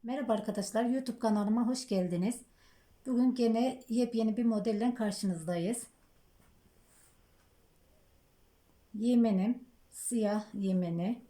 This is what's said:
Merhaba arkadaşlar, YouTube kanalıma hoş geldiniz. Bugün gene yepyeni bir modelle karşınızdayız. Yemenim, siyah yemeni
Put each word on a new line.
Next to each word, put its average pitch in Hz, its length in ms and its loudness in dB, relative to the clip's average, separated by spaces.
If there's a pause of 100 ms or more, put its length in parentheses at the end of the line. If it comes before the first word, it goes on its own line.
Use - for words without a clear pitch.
Merhaba 240 280 -2
arkadaşlar, 208 520 -2
YouTube 254 340 -4
kanalıma 214 480 0
hoş 254 220 -4
geldiniz. 185 520 -2 (640)
Bugün 254 280 2
gene 240 540 2
yepyeni 226 480 0
bir 240 80 0
modelle 220 500 0
karşınızdayız. 180 920 -2 (3000)
Yemenim, 226 720 2 (260)
siyah 214 540 -2 (100)
yemeni 185 760 -2